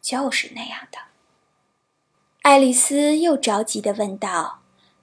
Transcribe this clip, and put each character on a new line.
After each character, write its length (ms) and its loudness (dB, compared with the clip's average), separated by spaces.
就 280 -4
是 260 -4
那 80 -12
样 160 -14
的。” 60 -20
爱 160 6
丽 160 4
丝 420 2
又 220 2
着 260 -2
急 160 -6
地 140 -2
问 240 -6
道 440 -6